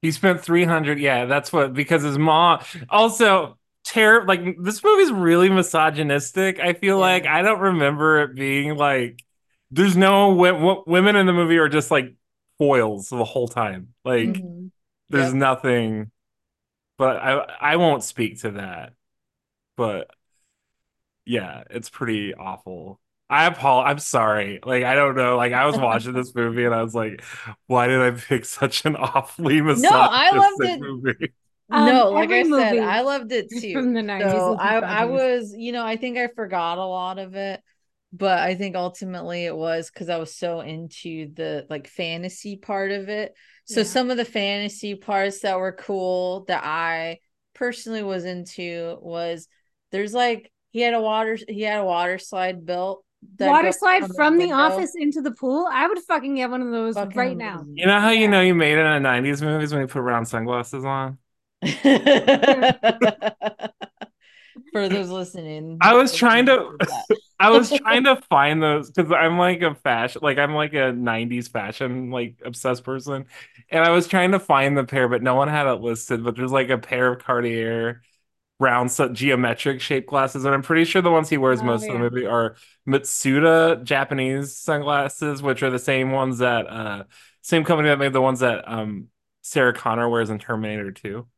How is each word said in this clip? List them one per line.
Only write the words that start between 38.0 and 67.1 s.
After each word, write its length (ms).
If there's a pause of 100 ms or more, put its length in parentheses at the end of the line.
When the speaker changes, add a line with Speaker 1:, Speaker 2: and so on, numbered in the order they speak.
Speaker 2:
but 260
I 160
think 200
ultimately 720
it 100
was 360
'cause 180
I 100
was 160
so 260
into 720
the, 360
like, 180
fantasy 680
part 340
of 180
it. 240 (320)
So 180
Speaker 3:
Yeah. 0
Speaker 2:
some 280
of 60
the 80
fantasy 720
parts 460
that 180
were 140
cool 720
that 180
I 540 (360)
personally 480
was 220
into 760
was 460 (440)
there's, 220
like, 380 (200)
he 100
had 140
a 60
water, 360 (120)
he 140
had 180
a 40
water 340
slide 460
built 400 (320)
that 220
Speaker 3:
Water 120
Speaker 2:
goes 20
Speaker 3:
slide 320
Speaker 2:
from 80
the 20
Speaker 3:
from 220
The 140
Speaker 2:
window. 0
Speaker 3:
Office 440
into 260
the 100
pool? 400
I 160
would 120
fucking 360
get 140
one 120
of 100
those 280
Speaker 2:
Fucking 140
Speaker 3:
right 240
now. 300
Speaker 2:
amazing. 80
Speaker 1:
You 100
know 160
how 80
you 180
Speaker 2:
Yeah. 0
Speaker 1:
know 140
you 140
made 220
it 40
in 60
a 120
nineties 420
movies 300
when 100
you 60
put 140
round 260
sunglasses 560
on? 360 (420)
Speaker 2:
<laughs> 1400 (1700)
For 180
those 200
listening, 720
Speaker 1:
I 120
was 180
Speaker 2:
they 60
Speaker 1:
trying 280
Speaker 2:
don't 20
Speaker 1:
to, 220
Speaker 2:
do 160
that. 240
Speaker 1:
<laughs> 300